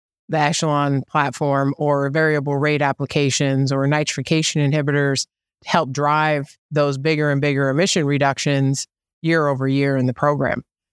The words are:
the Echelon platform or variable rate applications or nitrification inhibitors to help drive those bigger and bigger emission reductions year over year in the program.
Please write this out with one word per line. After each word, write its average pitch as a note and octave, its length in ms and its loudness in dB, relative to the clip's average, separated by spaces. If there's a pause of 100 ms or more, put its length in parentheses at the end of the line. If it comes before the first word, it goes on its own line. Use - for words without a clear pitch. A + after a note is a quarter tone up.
(280)
the D#3+ 100 -2
Echelon D3 680 0
platform C#3+ 680 0
or C#3+ 340 0
variable D3 460 0
rate D3 260 0
applications C#3 920 0
or C3+ 160 0
nitrification D3+ 800 0
inhibitors C#3+ 560 0 (360)
to - 60 -18
help D#3 220 0
drive D3 640 0 (140)
those C#3+ 280 0
bigger D3+ 340 0
and C#3 80 0
bigger C#3 280 0
emission D#3+ 380 0
reductions C#3 800 0 (360)
year D#3+ 260 0
over C3+ 180 -2
year C#3 300 0
in B2+ 100 0
the B2 80 -2
program. C#3+ 480 0 (300)